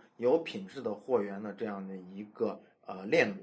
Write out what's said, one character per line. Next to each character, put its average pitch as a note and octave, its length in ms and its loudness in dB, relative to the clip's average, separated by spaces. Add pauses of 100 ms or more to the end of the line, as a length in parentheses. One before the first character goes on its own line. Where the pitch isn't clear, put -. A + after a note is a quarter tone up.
(180)
有 B2 200 8
品 G2 280 -6
质 C3+ 160 -12
的 A2+ 100 -2
货 A2 300 2
源 G2+ 200 -4
的 G#2 120 -6
这 A2+ 100 -6
样 G2 240 -4
的 F#2+ 80 -8
一 F#2 260 -12 (120)
个， G2+ 260 -2 (240)
呃， F#2+ 220 -10
链 B2 240 4
路。 F#2+ 120 -8